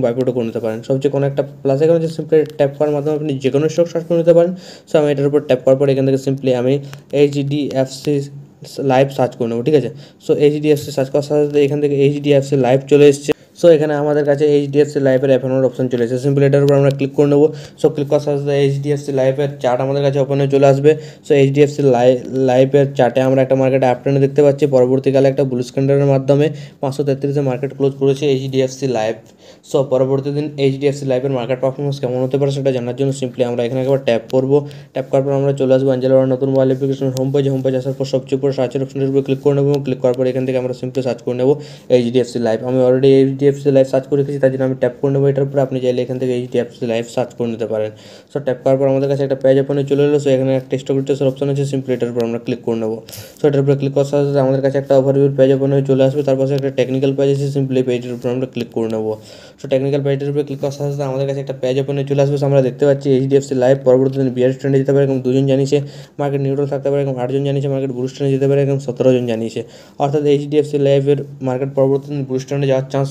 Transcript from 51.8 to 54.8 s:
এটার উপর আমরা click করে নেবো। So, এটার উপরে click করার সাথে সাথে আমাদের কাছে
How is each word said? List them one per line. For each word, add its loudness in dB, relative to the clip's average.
এটার -4
উপর -2
আমরা -4
click -4
করে -2
নেবো। -4
So, -20
এটার 0
উপরে 2
click -4
করার 0
সাথে 0
সাথে 0
আমাদের 0
কাছে 0